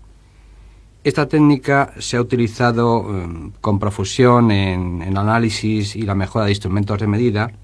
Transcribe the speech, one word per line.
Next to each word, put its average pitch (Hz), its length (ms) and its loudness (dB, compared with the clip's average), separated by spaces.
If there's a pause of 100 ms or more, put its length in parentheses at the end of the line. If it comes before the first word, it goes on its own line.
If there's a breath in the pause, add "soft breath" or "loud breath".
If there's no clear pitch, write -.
(1040 soft breath)
Esta 147 260 0
técnica 143 720 2
se - 180 -6
ha 123 40 2
utilizado, 117 880 0
em, 87 520 -8
con 104 180 0
profusión 117 720 2
en, 90 520 -2
en 95 140 -4
análisis 107 760 0
y 110 80 -8
la 101 140 -2
mejora 101 300 -2
de 101 40 2
instrumentos 101 480 -2
de 107 80 -4
medida, 107 460 0 (120 soft breath)